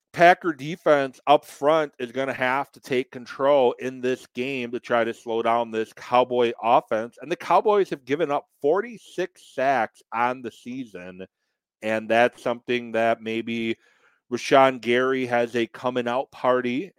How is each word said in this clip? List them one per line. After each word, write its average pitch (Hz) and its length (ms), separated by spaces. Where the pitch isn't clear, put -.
Packer 175 400
defense 143 720
up 151 200
front 151 520
is 123 140
gonna 131 200
have 131 420
to - 60
take 131 300
control 131 680
in 131 200
this 127 360
game 123 340
to 120 100
try 117 240
to 113 120
slow 117 260
down 117 300
this 110 220
Cowboy 123 580
offense. 117 580
And 139 120
the 175 40
Cowboys 202 540
have 139 160
given 143 240
up 143 160
forty-six 185 920
sacks 127 480
on 123 300
the 113 80
season. 95 760
And 110 260
that's 117 360
something 120 480
that 113 320
maybe 113 540
Rashawn 131 480
Gary 127 460
has 120 300
a 117 100
coming 123 420
out 123 220
party 127 680